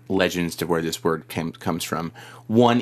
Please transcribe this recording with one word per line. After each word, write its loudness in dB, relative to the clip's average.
legends 0
to -4
where 2
this -6
word -2
came, -6
comes -4
from. -6
One 6